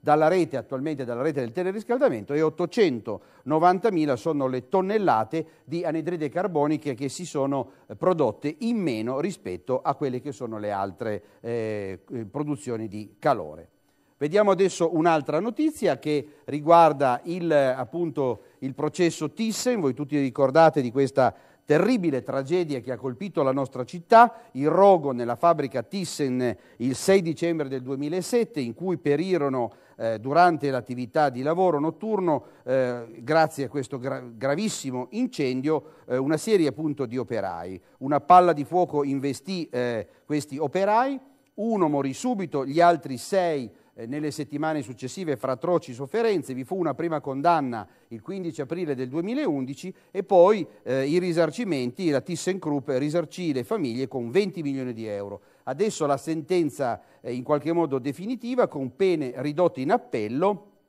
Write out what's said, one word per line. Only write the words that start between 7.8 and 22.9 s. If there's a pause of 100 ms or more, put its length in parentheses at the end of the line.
eh,
prodotte
in
meno
rispetto
a
quelle
che
sono
le
altre, (180)
eh, (100)
eh,
produzioni
di
calore. (480)
Vediamo
adesso
un'altra
notizia
che (180)
riguarda
il,
appunto, (160)
il
processo
Thyssen.
Voi
tutti
ricordate
di
questa (300)
terribile
tragedia
che